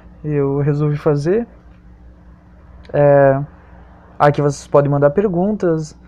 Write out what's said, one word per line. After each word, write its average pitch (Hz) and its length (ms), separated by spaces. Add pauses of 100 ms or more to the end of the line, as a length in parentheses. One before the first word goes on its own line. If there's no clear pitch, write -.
(240)
eu 143 360
resolvi 147 360
fazer. 160 500 (1500)
É, 143 500 (760)
aqui 147 220
vocês 143 260
podem 143 240
mandar 143 200
perguntas, 180 960